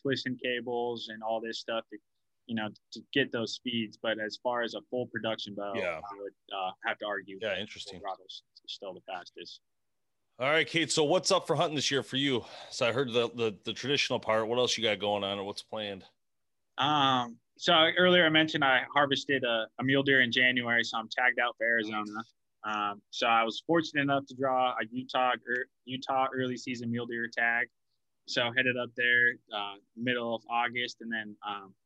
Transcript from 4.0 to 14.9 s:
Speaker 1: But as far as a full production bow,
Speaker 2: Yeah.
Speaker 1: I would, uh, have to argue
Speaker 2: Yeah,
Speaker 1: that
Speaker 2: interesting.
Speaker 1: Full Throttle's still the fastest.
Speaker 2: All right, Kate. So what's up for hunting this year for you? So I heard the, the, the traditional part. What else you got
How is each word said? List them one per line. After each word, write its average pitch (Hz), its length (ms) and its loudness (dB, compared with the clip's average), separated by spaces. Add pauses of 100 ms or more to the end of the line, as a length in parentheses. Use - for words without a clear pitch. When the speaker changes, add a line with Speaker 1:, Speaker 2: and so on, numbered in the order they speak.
Speaker 1:
But 110 180 0
as 107 220 -6
far 120 180 0
as 117 140 -4
a 101 160 -10
full 123 160 -4
production 107 480 -6
bow, 101 200 -8
Speaker 2:
Yeah. 90 220 -4
Speaker 1:
I 101 240 -12
would, 101 140 -10 (200)
uh, 92 160 -4 (140)
have 113 140 -4
to 107 80 -8
argue 98 340 -6
Speaker 2:
Yeah, 107 80 -4
Speaker 1:
that 92 100 -2
Speaker 2:
interesting. 95 420 -12
Speaker 1:
Full 101 160 -8
Throttle's - 260 -18 (240)
still - 260 -12
the 90 140 -16
fastest. 87 560 -14 (760)
Speaker 2:
All 131 120 0
right, 156 160 2
Kate. 160 260 0
So 160 120 4
what's 170 280 2
up 175 140 2
for 160 100 0
hunting 156 200 0
this 131 140 0
year 139 120 0
for - 140 -6
you? 135 280 0 (260)
So - 160 0
I 113 60 2
heard 120 220 0
the, 117 200 2
the, 113 300 0
the 151 80 -6
traditional 131 480 -2
part. 110 260 0
What 120 120 0
else 123 180 2
you 113 80 -2
got 104 140 2